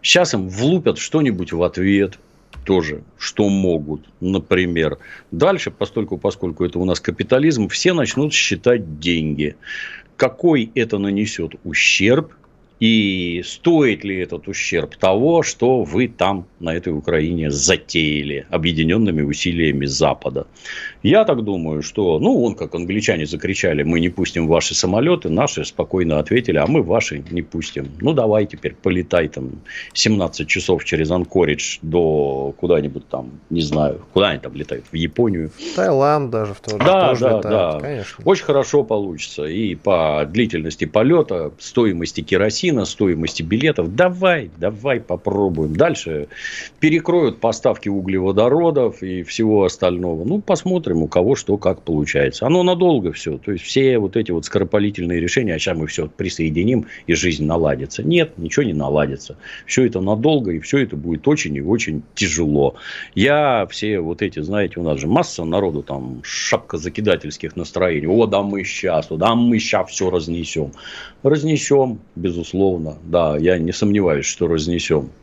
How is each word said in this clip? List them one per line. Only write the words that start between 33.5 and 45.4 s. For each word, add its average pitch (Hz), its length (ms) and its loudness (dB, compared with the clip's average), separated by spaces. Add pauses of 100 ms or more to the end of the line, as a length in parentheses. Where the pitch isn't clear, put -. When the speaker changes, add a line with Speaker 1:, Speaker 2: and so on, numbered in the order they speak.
Speaker 1:
не 82 100 0
знаю, 76 400 0 (140)
куда 95 160 4
они 71 100 -4
там 65 160 -14
летают, 62 340 -8
в 82 60 -8
Японию. 82 540 0 (260)
Speaker 2:
Таиланд 147 540 2
даже 107 240 -4
в - 60 -18
тот 104 200 -6
же 135 60 4
Speaker 1:
Да, 185 240 4
Speaker 2:
тоже 123 140 0
Speaker 1:
да, 113 120 4
Speaker 2:
летает, 107 160 -2
Speaker 1:
да. 85 280 0
Speaker 2:
конечно. 110 440 -10
Speaker 1:
Очень 185 200 4
хорошо 139 400 2
получится. 98 600 -6
И 90 300 -2
по 78 520 2
длительности 82 600 -2
полёта, 107 720 2
стоимости 90 640 0
керосина, 104 480 0 (140)
стоимости 80 580 -2
билетов. 98 540 0
Давай, 180 520 2 (100)
давай 110 420 -2
попробуем. 90 720 -2